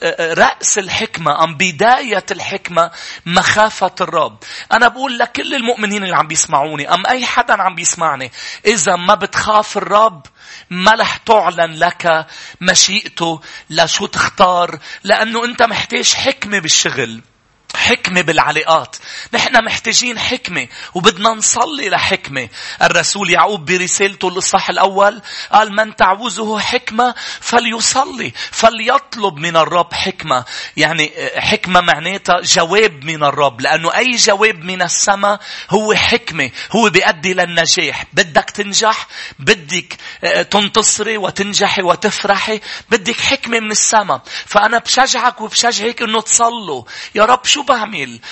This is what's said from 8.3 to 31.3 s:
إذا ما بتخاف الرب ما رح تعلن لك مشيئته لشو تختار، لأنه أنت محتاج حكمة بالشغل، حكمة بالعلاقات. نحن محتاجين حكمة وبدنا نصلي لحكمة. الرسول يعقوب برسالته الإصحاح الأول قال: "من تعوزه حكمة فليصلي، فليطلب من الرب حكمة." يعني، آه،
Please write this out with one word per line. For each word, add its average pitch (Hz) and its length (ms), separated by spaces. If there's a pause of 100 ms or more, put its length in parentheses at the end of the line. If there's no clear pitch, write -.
إذا 202 300
ما 180 200
بتخاف 214 640
الرب 190 480 (440)
ما 185 220
رح 220 260
تعلن 175 560
لك 165 540 (340)
مشيئته 170 800 (280)
لشو 165 360
تختار، 175 760 (240)
لأنه 220 420
أنت 240 180
محتاج 226 500
حكمة 208 460
بالشغل، 131 640 (540)
حكمة 180 460
بالعلاقات. 151 760 (380)
نحن 233 320
محتاجين 220 540
حكمة 180 480 (260)
وبدنا 180 360
نصلي 240 600
لحكمة. 139 600 (320)
الرسول 175 480
يعقوب 175 360
برسالته 185 600
الإصحاح 185 420
الأول 196 520 (300)
قال: 208 240
"من 214 200
تعوزه 214 640
حكمة 240 560 (260)
فليصلي، 233 920 (180)
فليطلب 226 840
من 165 200
الرب 165 360
حكمة." - 520 (320)
يعني، 156 400
آه، 139 220